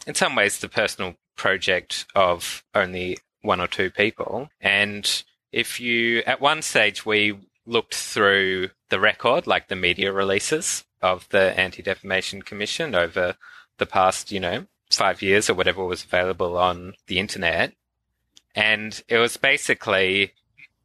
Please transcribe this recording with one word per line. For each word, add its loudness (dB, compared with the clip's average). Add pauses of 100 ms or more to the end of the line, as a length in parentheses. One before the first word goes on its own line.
in -6
some 0
ways, 2
the -10
personal -4 (200)
project -2 (100)
of 2 (100)
only -2 (240)
one 0
or -2
two -2
people. -2 (120)
And 0 (280)
if -4
you, 0
at -2
one 2
stage, 0
we 2 (280)
looked -2
through 2 (180)
the 0
record, 2
like 0
the -6
media 0
releases -2 (160)
of 0
the 4
Anti-Defamation -4
Commission -6
over 0 (440)
the -2
past, 2
you -4
know, -4 (240)
five 0
years 4
or 2
whatever 0
was -4
available 0
on 0 (140)
the -2
internet. 0 (800)
And -2
it 2
was 2
basically 0 (520)